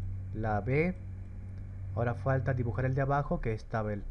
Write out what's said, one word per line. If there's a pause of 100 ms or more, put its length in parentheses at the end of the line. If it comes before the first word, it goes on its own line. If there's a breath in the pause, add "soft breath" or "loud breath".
(340)
la
B. (1000)
Ahora
falta
dibujar
el
de
abajo,
que
estaba
el